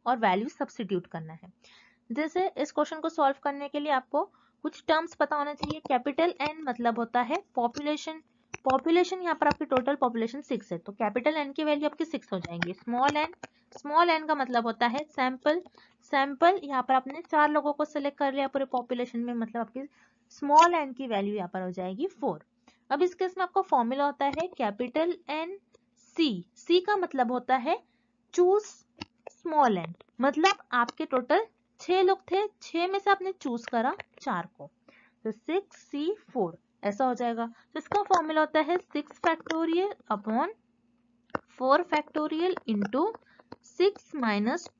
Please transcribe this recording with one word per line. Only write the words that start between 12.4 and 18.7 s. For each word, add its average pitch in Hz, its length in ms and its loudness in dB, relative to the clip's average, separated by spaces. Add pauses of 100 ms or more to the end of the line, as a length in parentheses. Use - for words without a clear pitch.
स्मॉल 254 440 -2
एन, 320 180 -4 (440)
स्मॉल 320 320 2
एन 311 160 0
का 311 80 0
मतलब 247 320 -2
होता 226 200 -2
है 240 120 -2
सैंपल, 302 640 -2 (400)
सैंपल 285 640 2
यहाँ 269 180 -2
पर 262 120 2
आपने 269 360 -2
चार 302 200 4
लोगों 294 220 2
को 302 120 -2
सिलेक्ट 285 340 -4
कर 277 140 0
लिया 269 160 -2
पूरे 269 160 -2
पॉपुलेशन 247 560 -4